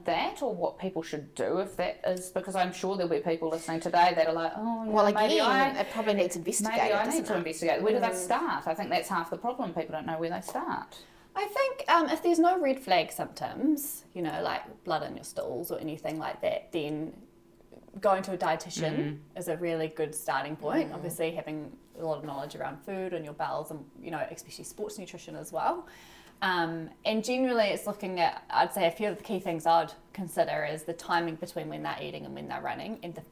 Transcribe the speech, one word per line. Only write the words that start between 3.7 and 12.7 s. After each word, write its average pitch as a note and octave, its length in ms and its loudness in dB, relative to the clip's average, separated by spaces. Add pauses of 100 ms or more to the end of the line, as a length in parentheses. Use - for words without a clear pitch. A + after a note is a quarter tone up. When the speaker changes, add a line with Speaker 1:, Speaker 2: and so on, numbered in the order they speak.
Speaker 1:
today F3 340 6
that D#3+ 120 6
are D#3+ 60 2
like, E3 220 0
"Oh, A3+ 300 -2
yeah, A3 60 -4
Speaker 2:
Well, G#3+ 200 8
Speaker 1:
maybe G#3+ 280 4
Speaker 2:
again, C4+ 380 4
Speaker 1:
I, G3+ 40 2
Speaker 2:
it - 100 -4
probably G#3 220 2
needs F3+ 220 2
investigated, G#3 460 0
Speaker 1:
maybe G#3 120 4
I G#3 100 4
need - 60 0
Speaker 2:
doesn't D#4 160 0
Speaker 1:
to A3 80 0
Speaker 2:
it? F#3 40 2
Speaker 1:
investigate." D#3+ 460 0
Where G#3+ 100 4
do B3 60 4
they - 80 2
Speaker 3:
Mm. F#3 80 -2
Speaker 1:
start? A#3 520 0
I E3 60 2
think E3 160 -4
that's E3+ 200 0
half E3+ 200 0
the E3+ 80 -4
problem. A#3 360 -2
People E3 220 -4
don't D#3 100 -4
know E3 120 -2
where E3 120 0
they F#3 120 -4
start. - 560 -6 (380)
Speaker 3:
I G4+ 120 -2
think, C5+ 440 0
um, E4 180 6
if D#4 140 0
there's E4+ 160 6
no F4+ 180 8
red C4+ 220 2